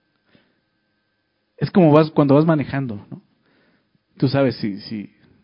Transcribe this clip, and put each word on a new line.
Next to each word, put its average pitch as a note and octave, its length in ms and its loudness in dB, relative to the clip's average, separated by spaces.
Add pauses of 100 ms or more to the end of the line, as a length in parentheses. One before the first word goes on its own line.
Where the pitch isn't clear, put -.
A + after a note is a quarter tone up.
(1600)
es - 160 -6
como E3+ 180 4
vas, D#3 220 4
cuando C#3+ 240 2
vas D#3 80 4
manejando, C#3 640 -4
¿no? - 100 -18 (960)
Tú C3+ 120 0
sabes C3+ 280 0
si, G2+ 240 -8
si, G#2 300 -14 (340)